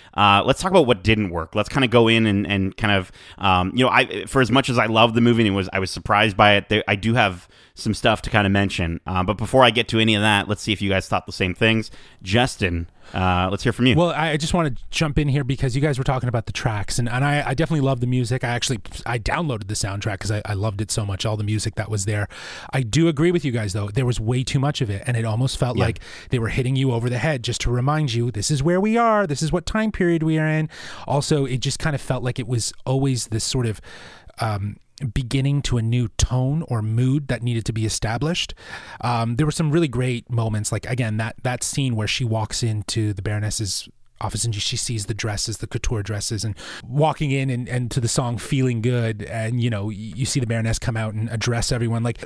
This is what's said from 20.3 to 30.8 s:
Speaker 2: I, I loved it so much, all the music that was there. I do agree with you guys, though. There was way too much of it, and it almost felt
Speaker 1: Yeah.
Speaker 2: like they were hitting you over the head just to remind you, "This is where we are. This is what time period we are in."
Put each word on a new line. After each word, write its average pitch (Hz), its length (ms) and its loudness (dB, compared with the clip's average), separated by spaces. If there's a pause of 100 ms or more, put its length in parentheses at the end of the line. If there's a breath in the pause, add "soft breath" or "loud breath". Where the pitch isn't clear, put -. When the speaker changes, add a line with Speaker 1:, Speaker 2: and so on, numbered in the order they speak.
Speaker 2:
I, 104 140 -2
I 107 80 -4
loved 101 280 -2
it 104 100 -4
so 110 140 -2
much, 98 200 -4
all 107 120 -2
the 107 60 -4
music 107 320 -2
that 104 140 -4
was 104 160 -2
there. 104 220 -2 (440 loud breath)
I 135 120 0
do 139 240 2
agree 165 240 2
with 170 120 0
you 139 80 0
guys, 110 220 -2
though. 104 160 -2
There 123 160 0
was 120 140 2
way 123 240 0
too 143 160 0
much 143 220 0
of 110 80 0
it, 98 180 -4
and 123 100 0
it 113 80 0
almost 117 320 0
felt 123 200 0
Speaker 1:
Yeah. 123 80 4
Speaker 2:
like - 140 -2 (300 loud breath)
they 127 100 0
were 113 100 -2
hitting 131 260 0
you 131 160 2
over 120 180 -2
the 120 80 -2
head 127 260 -2
just - 180 -4
to 120 100 0
remind 135 420 0
you, 117 180 0
"This 101 200 -4
is 139 120 2
where 175 160 4
we 214 180 2
are. 220 300 4
This 143 140 -4
is 156 100 -2
what 170 140 0
time 220 260 0
period 170 320 2
we 156 140 2
are 156 100 2
in." 156 220 0 (380 loud breath)